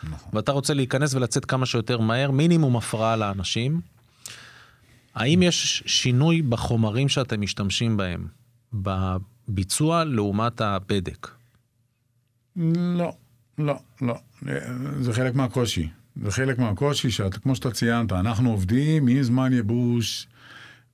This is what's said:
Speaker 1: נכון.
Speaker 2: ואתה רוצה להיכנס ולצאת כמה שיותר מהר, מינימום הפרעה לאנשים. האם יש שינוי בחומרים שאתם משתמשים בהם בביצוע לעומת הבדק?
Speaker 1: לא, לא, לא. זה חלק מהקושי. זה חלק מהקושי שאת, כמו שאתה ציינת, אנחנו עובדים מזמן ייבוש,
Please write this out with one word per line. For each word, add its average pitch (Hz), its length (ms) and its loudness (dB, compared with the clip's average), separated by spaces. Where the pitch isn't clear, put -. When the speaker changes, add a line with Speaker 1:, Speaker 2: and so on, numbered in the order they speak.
Speaker 1:
נכון. 76 240 -12
Speaker 2:
ואתה 110 180 0
רוצה 139 220 0
להיכנס 135 420 0
ולצאת 127 300 0
כמה 131 200 0
שיותר 120 340 0
מהר, 123 320 2
מינימום 147 460 4
הפרעה 113 380 0
לאנשים. 110 680 -2
האם 151 280 4
יש - 420 0
שינוי 151 560 2
בחומרים 117 680 0
שאתם 120 320 -2
משתמשים 104 560 0
בהם 90 300 -4
בביצוע 95 1300 -2
לעומת 113 580 -2
הבדק? 98 680 -4
Speaker 1:
לא, 175 580 0
לא, 147 220 0
לא. 120 140 -2
זה 120 140 0
חלק 127 220 0
מהקושי. 120 520 0
זה 101 80 -2
חלק 123 280 0
מהקושי 127 520 0
שאת, 98 260 -2
כמו 131 180 0
שאתה 120 160 -4
ציינת, 117 400 0
אנחנו 113 380 2
עובדים 127 560 2
מזמן 127 480 2
ייבוש, 120 720 0